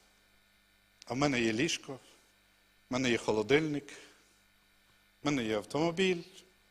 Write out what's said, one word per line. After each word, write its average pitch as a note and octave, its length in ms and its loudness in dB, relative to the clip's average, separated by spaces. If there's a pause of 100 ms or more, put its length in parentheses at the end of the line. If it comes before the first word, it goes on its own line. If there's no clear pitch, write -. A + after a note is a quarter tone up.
(1040)
А - 80 -8
в B2 40 -4
мене C3+ 240 2
є A2+ 120 2
ліжко, C#3 400 -2
в - 1000 -18
мене B2+ 160 0
є A2+ 80 4
холодильник, C#3 720 0 (1300)
в - 20 -2
мене C#3+ 180 0
є A2 140 0
автомобіль, E3+ 640 0 (500)